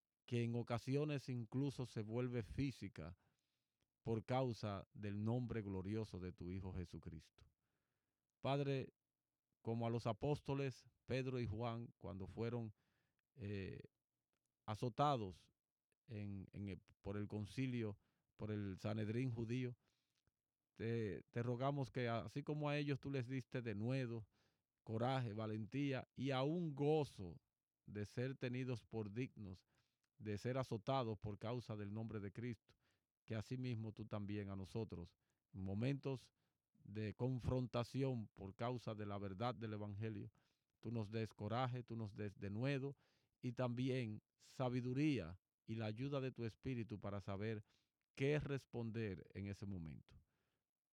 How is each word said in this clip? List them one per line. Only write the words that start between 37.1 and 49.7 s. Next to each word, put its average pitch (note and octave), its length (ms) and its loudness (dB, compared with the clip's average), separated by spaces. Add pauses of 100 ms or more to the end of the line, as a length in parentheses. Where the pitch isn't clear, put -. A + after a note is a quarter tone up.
confrontación B2+ 1200 2
por G2 220 -8
causa A#2 400 -2
de G#2 100 -4
la G2+ 120 -2
verdad G2+ 360 0
del A2 200 -4
Evangelio, G#2 580 -4 (480)
tú G#2+ 120 -4
nos A2 200 -2
des A2 220 -2
coraje, B2 500 0
tú A#2 120 -8
nos A2 200 -4
des G#2 240 -4
denuedo C3 560 0 (460)
y B2+ 100 0
también B2 680 2 (280)
sabiduría B2+ 880 2 (300)
y A2 80 -2
la A2+ 100 0
ayuda C3 360 0
de C3 100 0
tu A#2 140 -4
Espíritu A2+ 540 -2
para G2 220 -2
saber G#2 420 -2 (520)
qué D3 240 4
responder A#2 920 -2
en G2 140 -2
ese G2 180 -4
momento. D#2+ 500 -6 (760)